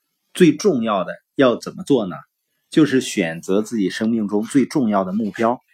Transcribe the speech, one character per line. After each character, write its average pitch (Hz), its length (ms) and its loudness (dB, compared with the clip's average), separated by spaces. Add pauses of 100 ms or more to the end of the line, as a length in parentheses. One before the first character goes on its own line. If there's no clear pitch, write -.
(340)
最 156 220 6
重 151 280 0
要 104 200 0
的 87 80 -8 (240)
要 123 220 4
怎 - 180 -12
么 - 80 -14
做 117 240 0
呢？ 82 80 -10 (540)
就 156 160 4
是 131 160 2
选 85 400 -4
择 95 200 0
自 110 160 -8
己 95 120 0
生 110 200 -4
命 113 200 -2
中 104 140 -2
最 120 220 0
重 127 220 -2
要 101 160 0
的 92 80 -6
目 104 200 -4
标， 113 280 -2 (140)